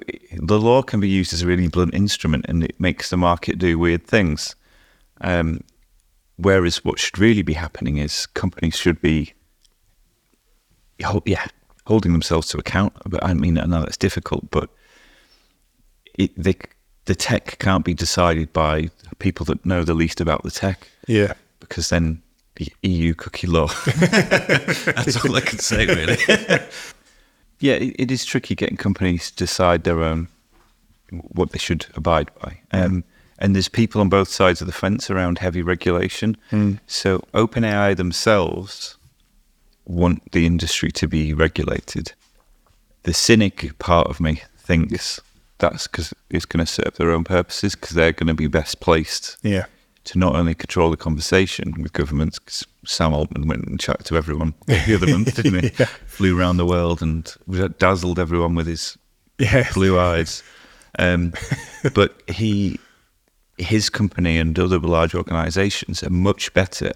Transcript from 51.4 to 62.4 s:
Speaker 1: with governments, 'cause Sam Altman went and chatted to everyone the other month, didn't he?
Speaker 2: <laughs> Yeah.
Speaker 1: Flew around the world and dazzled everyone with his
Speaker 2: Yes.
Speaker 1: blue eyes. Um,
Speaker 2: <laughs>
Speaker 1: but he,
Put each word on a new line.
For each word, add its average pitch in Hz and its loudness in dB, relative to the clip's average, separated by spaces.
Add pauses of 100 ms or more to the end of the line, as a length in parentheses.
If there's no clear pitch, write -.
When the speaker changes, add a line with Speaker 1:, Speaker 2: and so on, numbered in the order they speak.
Speaker 1:
with - -8
governments, 73 -2
'cause - -12 (200)
Sam 80 0
Altman 76 -2
went - -2
and - -6
chatted - -4
to 82 0
everyone 78 -2 (100)
the 101 2
other 92 2
month, 117 2
didn't 95 0
he? 123 0
Speaker 2:
<laughs> - 0
Yeah. 127 2 (220)
Speaker 1:
Flew 92 2
around 90 2
the 87 2
world 87 2
and 80 -4 (480)
dazzled 90 2
everyone 85 0
with 82 0
his - -8 (420)
Speaker 2:
Yes. 127 2
Speaker 1:
blue 95 4
eyes. 85 0 (560)
Um, 87 2 (280)
Speaker 2:
<laughs> - -4
Speaker 1:
but - 2
he, 101 0 (800)